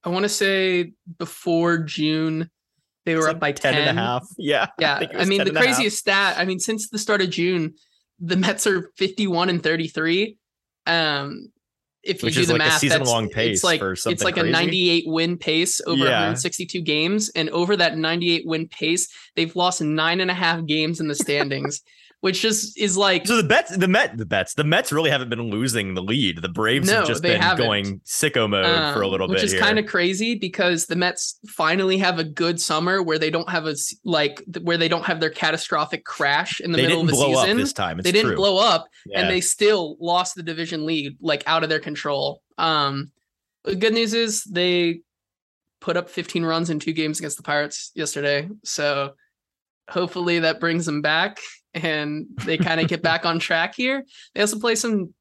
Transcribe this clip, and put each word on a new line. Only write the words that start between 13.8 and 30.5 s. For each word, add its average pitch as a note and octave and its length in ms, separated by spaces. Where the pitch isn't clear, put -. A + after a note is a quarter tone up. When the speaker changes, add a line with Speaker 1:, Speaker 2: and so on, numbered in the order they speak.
Speaker 1:
it's F2+ 100
Speaker 2:
something - 240
Speaker 1:
like F3+ 120
a - 40
Speaker 2:
crazy. D#3+ 100
Speaker 1:
ninety-eight E3+ 540
win E3 320
pace E3 480
over C3+ 200
Speaker 2:
Yeah. C3 120
Speaker 1:
a G2+ 80
hundred A#2 140
sixty-two F3 420
games. E3 540
And D#3+ 160
over F3 240
that E3 220
ninety-eight E3 500
win D#3+ 200
pace, E3+ 400
they've E3 200
lost F3+ 280
nine D#3 360
and F#3 120
a F3+ 40
half E3+ 300
games D#3 340
in D#3+ 80
the D3 80
standings, C#3+ 680
Speaker 2:
<laughs> - 200
Speaker 1:
which F#3+ 200
just - 380
is G3 180
like F#3 300
Speaker 2:
So A#3 140
the D#3+ 60
Mets, D#4 300
the F#3 100
Met, F#3+ 300
the A2 80
Mets, F#2+ 300
the D3+ 80
Mets D#3+ 280
really D#3 200
haven't B2+ 180
been A#2 200
losing G#2+ 460
the F#2 80
lead. G2 380
The F2+ 80
Braves A2 380
Speaker 1:
No, G#3+ 100
Speaker 2:
have F#3 100
just A#2+ 160
Speaker 1:
they - 100
Speaker 2:
been - 80
Speaker 1:
haven't. E3+ 240
Speaker 2:
going G2+ 400
sicko C3 440
mode D3 440
for A2+ 80
a G2 60
Speaker 1:
Um, F#2+ 40
Speaker 2:
little F#2+ 160
Speaker 1:
which F#2 100
Speaker 2:
bit - 80
Speaker 1:
is F#3 80
Speaker 2:
here. F#2 80
Speaker 1:
kinda G#3+ 220
crazy G3 520
because F3+ 520